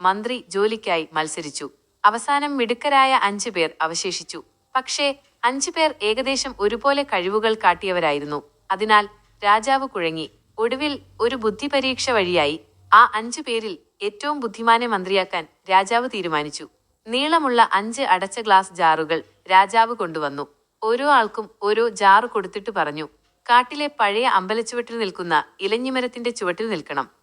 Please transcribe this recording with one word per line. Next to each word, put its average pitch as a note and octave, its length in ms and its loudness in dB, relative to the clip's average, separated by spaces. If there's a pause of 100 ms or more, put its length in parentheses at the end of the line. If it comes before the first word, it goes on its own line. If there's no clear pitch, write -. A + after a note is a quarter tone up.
മന്ത്രി G#3+ 460 -2
ജോലിക്കായി G3 640 -2
മത്സരിച്ചു. D#3 560 -6 (360)
അവസാനം C#4+ 520 0
മിടുക്കരായ C4 560 2
അഞ്ചു G3+ 360 -2
പേർ E3+ 200 0 (120)
അവശേഷിച്ചു. E3 640 -6 (320)
പക്ഷേ C#4 480 -4 (200)
അഞ്ചു C4+ 280 -2
പേർ D#4+ 300 0
ഏകദേശം B3 580 -2
ഒരുപോലെ A#3 440 0
കഴിവുകൾ G#3+ 500 0
കാട്ടിയവരായിരുന്നു. E3 880 -2 (280)
അതിനാൽ G#3 380 2 (340)
രാജാവ് A#3+ 440 2
കുഴങ്ങി. D#3+ 440 -6 (260)
ഒടുവിൽ C4 420 -2 (220)
ഒരു A#3+ 140 0
ബുദ്ധിപരീക്ഷ C4 760 -2
വഴിയായി F3 500 0 (340)
ആ A3+ 220 10
അഞ്ചു A#3 260 -6
പേരിൽ A3+ 360 -6 (240)
ഏറ്റവും C#4 380 -4
ബുദ്ധിമാനെ A#3 480 2
മന്ത്രിയാക്കാൻ F#3 600 -2 (240)
രാജാവ് A#3 420 2
തീരുമാനിച്ചു. D#3 560 -6 (380)
നീളമുള്ള C4+ 680 2
അഞ്ച് A3 280 -2
അടച്ച G3 380 0
ഗ്ലാസ് F#3+ 340 4
ജാറുകൾ D#3+ 500 0 (280)
രാജാവ് A3 420 4
കൊണ്ടുവന്നു. D#3 540 -6 (360)
ഓരോ B3 260 0
ആൾക്കും A3 400 2 (120)
ഓരോ G#3+ 260 2
ജാറ് G3+ 380 4
കൊടുത്തിട്ട് G3+ 440 -8
പറഞ്ഞു, D#3 400 -4 (400)
"കാട്ടിലെ B3+ 400 2 (100)
പഴയ G#3+ 260 0
അമ്പലച്ചുവട്ടിൽ A#3 760 -2
നിൽക്കുന്ന F3 440 -2 (180)
ഇലഞ്ഞിമരത്തിന്റെ B3 680 -4
ചുവട്ടിൽ G#3+ 400 -4
നിൽക്കണം. C#3+ 400 -6 (140)